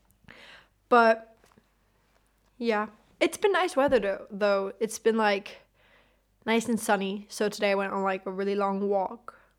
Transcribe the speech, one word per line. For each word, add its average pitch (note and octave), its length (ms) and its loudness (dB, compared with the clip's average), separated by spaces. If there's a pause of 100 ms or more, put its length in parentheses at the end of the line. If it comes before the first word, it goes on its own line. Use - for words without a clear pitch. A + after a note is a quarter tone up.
(880)
But, A3+ 460 4 (1200)
yeah. A3 300 -2 (300)
It's F4 160 0
been G#4 160 2
nice F4+ 240 0
weather C#4 220 4
though, G3 320 -2
though. G3 500 0
It's G#3+ 200 -4
been, A3+ 180 2
like, G3+ 440 0 (840)
nice A3+ 220 0
and A#3 120 0
sunny. G3+ 500 -2
So G#3+ 200 -2
today G#3 220 0
I - 20 2
went G3 180 -2
on, G3 120 -2
like, F#3+ 240 -4
a G3 40 -8
really G3 220 -4
long G3 340 -2
walk. G3+ 520 -4 (200)